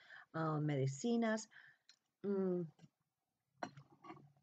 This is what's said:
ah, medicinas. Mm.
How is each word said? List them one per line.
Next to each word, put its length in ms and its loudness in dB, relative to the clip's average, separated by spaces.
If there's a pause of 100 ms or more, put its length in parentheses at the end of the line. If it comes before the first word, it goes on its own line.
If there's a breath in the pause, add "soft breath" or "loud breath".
(340 loud breath)
ah, 260 0
medicinas. 920 2 (760 loud breath)
Mm. 400 2 (1800)